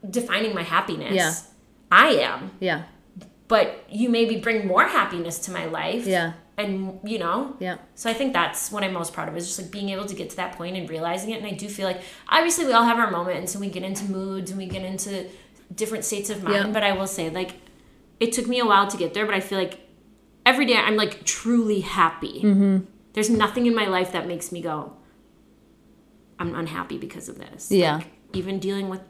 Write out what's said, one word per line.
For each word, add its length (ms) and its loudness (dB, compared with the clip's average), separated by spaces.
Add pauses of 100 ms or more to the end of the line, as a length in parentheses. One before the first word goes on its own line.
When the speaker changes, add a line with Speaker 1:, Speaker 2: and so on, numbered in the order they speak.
(100)
Speaker 1:
defining 440 0
my 80 -2
happiness. 520 -2
Speaker 2:
Yeah. 180 4 (600)
Speaker 1:
I 220 10
am. 360 0 (100)
Speaker 2:
Yeah. 220 0 (680)
Speaker 1:
But 420 2
you 180 0
maybe 280 4
bring 300 0
more 180 8
happiness 560 -2
to 120 -8
my 140 -6
life. 400 -4
Speaker 2:
Yeah. 260 2 (240)
Speaker 1:
And, 480 -4
you 140 -4
know? 420 -4
Speaker 2:
Yeah. 160 -6 (180)
Speaker 1:
So 140 -6
I 60 0
think 180 0
that's 400 0
what 100 -4
I'm 120 -2
most 180 -4
proud 160 -6
of, 80 -8
is 100 -6
just, 140 -8
like, 100 -12
being 200 -6
able 160 -6
to 80 -8
get 160 -10
to 60 -14
that 160 -6
point 240 -8
and 120 -8
realizing 420 -4
it. 80 -6
And 80 -10
I 40 -8
do 180 -8
feel 180 -4
like, 140 -4 (280)
obviously, 380 4
we 60 2
all 120 8
have 140 4
our 120 2
moments 440 -4
and 60 -6
we 80 -4
get 140 -8
into 280 -6
moods 400 -4
and 80 -6
we 80 -8
get 160 -8
into 440 -6 (480)
different 300 -4
states 260 -4
of 120 -6
mind. 140 2 (120)
Speaker 2:
Yeah. 40 -2
Speaker 1:
But 100 2
I 100 4
will 140 -2
say, 240 -4
like, 240 -4 (680)
it 100 2
took 140 -2
me 140 0
a 60 2
while 220 6
to 80 -6
get 180 -2
there, 120 0
but 80 -2
I 60 0
feel 180 -4
like 160 -2 (720)
every 200 6
day 100 4
I'm, 200 4
like, 280 0
truly 560 2
happy. 640 0
Speaker 2:
Mm-hmm. 360 6 (360)
Speaker 1:
There's 160 2
nothing 360 4
in 80 4
my 120 0
life 260 0
that 140 -4
makes 260 -8
me 100 -8
go, 320 -6 (1400)
"I'm 160 -4
unhappy 440 -6
because 300 -12
of 100 -14
this." 320 -12
Speaker 2:
Yeah. 260 4
Speaker 1:
Like, 100 -6 (260)
even 260 -4
dealing 300 -4
with 220 -6